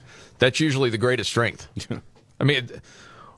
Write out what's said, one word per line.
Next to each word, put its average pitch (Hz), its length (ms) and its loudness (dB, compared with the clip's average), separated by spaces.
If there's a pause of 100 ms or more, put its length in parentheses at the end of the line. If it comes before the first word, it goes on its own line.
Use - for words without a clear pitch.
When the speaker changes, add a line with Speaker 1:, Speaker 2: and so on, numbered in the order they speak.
(380)
Speaker 1:
That's 127 220 2
usually 135 280 2
the 110 80 -2
greatest 117 320 0
strength. - 400 -2 (480)
Speaker 2:
<laughs> - 240 -14
Speaker 1:
I 127 40 0
mean, 131 260 2 (680)